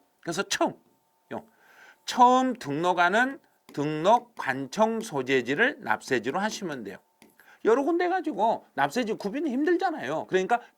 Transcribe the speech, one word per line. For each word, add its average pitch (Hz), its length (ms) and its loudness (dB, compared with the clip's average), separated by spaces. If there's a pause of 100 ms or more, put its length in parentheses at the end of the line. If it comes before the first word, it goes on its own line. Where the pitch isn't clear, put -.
(200)
그래서 175 240 -6
처음, - 280 0 (600)
요, - 120 -10 (600)
처음 254 500 6
등록하는 175 840 0 (340)
등록 156 640 0
관청 190 640 -2
소재지를 135 800 0
납세지로 120 580 -2
하시면 180 440 -6
돼요. 95 120 -12 (680)
여러 240 200 4
군데 349 240 0
가지고 240 680 -2
납세지 214 400 -2
구분이 247 360 -4
힘들잖아요. 277 760 -2
그러니까 185 340 0 (180)